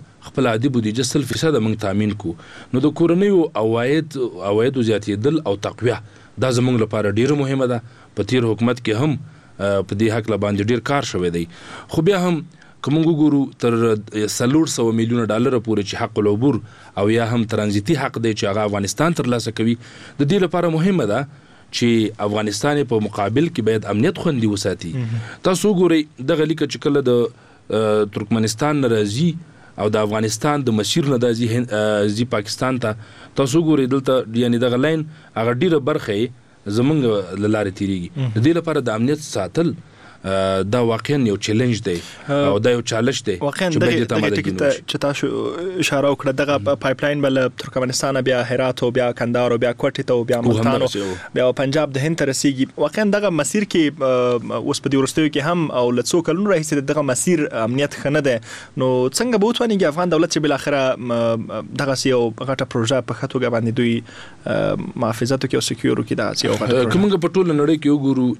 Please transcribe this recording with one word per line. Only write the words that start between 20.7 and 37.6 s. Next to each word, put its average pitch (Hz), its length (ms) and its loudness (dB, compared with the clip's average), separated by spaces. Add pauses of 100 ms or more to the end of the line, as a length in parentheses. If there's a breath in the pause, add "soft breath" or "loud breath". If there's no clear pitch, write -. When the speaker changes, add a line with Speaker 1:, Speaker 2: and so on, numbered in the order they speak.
Speaker 1:
ده 120 240 0 (440 loud breath)
چې 113 460 2
افغانستان 107 580 0
یې 143 80 0
په 117 160 0
مقابل 107 460 0
کې 165 140 -4
باید 110 240 0
امنیت 110 340 0
خوندي 131 280 0
وساتي. 95 460 -2
Speaker 2:
مهم. 123 140 -4 (360 loud breath)
Speaker 1:
تاسو 185 320 2
وګورئ 170 280 4 (180)
دغه 151 240 0
لیکه 156 220 0
چې 120 120 -8
کله 143 220 2
د، 123 100 2 (600 loud breath)
آه، 107 340 2
ترکمنستان 110 760 0
نه 131 80 2
راځي 113 440 2 (460 loud breath)
او 107 100 0
د 107 80 0
افغانستان 110 680 0
د 123 80 0
مسیر 110 340 0
نه 139 120 2
دا 120 160 2
ځي 117 180 0
هند، 117 220 -2
آه، 107 340 2
ځي 107 240 -2
پاکستان 123 480 -2
ته، 123 160 -2 (400 loud breath)
تاسو 139 280 2
وګورئ 151 240 4
دلته 131 380 2 (100)
یعنی 120 240 2
دغه 123 180 2
لاین 156 300 0 (300 loud breath)
هغه 117 160 2
ډېره 165 220 2
برخه 143 380 0
یې 110 160 0 (400 soft breath)
زموږ 127 300 2 (420)
له 104 80 2
لارې 104 300 0